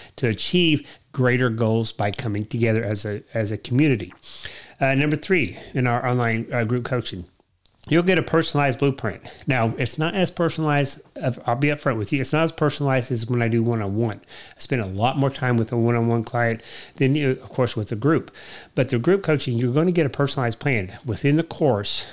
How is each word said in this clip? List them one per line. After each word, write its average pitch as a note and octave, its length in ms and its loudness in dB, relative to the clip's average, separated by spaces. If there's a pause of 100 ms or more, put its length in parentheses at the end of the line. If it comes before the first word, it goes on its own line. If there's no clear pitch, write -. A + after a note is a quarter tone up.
(160)
to A#2+ 120 0
achieve D#3+ 580 2 (260)
greater B2+ 360 2
goals A2+ 420 0
by G#2 200 -2
coming G#2+ 340 -4
together A2+ 400 0
as G2+ 220 -4
a, G#2 160 -6 (100)
as G#2+ 180 -2
a G#2+ 60 -4
community. A#2+ 560 0 (680)
Uh, C3+ 140 2
number D3+ 220 2
three, D3+ 400 -2 (160)
in B2+ 140 0
our A#2+ 180 0
online, A#2 480 0
uh, A#2+ 120 0
group A#2+ 200 -2
coaching, G#2+ 400 -4 (640)
you'll E3 140 4
get F3+ 160 4
a D3 40 4
personalized C#3+ 560 0
blueprint. C3+ 440 -2 (240)
Now, A2+ 300 2
it's C3 220 -4
not E3 160 0
as G3 160 2
personalized, D3+ 720 0 (200)
uh, C3 100 0 (120)
I'll A#2+ 100 0
be C#3 140 2
upfront D3 300 0
with G#2+ 160 -2
you, C3+ 80 2
it's - 100 -4
not D#3+ 120 4
as D#3+ 80 0
personalized C#3 600 0
as A2+ 140 -2
when A#2+ 160 2
I A#2 60 2
do A#2 140 2
one-on-one. A2 600 0
I - 360 -20
spend B2+ 220 -2
a G2+ 60 -4
lot G#2+ 320 0
more C#3 100 2
time B2 300 0
with A2+ 120 0
a B2 60 -2
one-on-one A#2 480 2
client A2+ 380 -2 (340)
than C3+ 180 4
you, C#3+ 180 2
of - 180 -10
course, - 260 0
with G#2+ 160 -4
a A2+ 40 -2
group. C#3 380 0 (400)
But C#3 140 2
the A#2+ 100 0
group F#3+ 240 2
coaching, C3+ 360 0
you're B2 160 0
gonna E3+ 180 2
get E3 140 2
a - 40 -2
personalized C3 500 -2
plan. G#2 340 -2 (100)
Within C#3 320 2
the E3 60 4
course, A#2+ 720 0